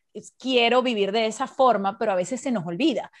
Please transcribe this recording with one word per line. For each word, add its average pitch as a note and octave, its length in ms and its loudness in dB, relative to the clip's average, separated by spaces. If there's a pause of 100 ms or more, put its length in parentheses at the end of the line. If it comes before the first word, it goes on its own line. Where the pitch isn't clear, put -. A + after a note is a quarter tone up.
(140)
es, - 240 -18
quiero A#3+ 460 2
vivir G#3 280 0
de A3+ 140 0
esa A3 220 -4
forma, G#3 500 2
pero A3 140 0
a F#3+ 40 0
veces F3+ 260 -2
se C#4 100 -4
nos F#3+ 160 -4
olvida. F#3 540 -2